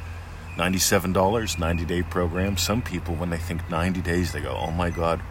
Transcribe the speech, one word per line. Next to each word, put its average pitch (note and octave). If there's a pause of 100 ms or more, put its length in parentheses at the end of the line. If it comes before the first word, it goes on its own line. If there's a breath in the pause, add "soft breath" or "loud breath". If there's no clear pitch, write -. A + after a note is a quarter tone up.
(560 loud breath)
Ninety-seven F#2
dollars, G2
ninety-day E2+
program. F2+
Some A2
people, E2+
when F2
they E2+
think E2+
ninety F2+
days, F2
they F2
go, C2
"Oh D#2
my E2+
God, E2+ (120)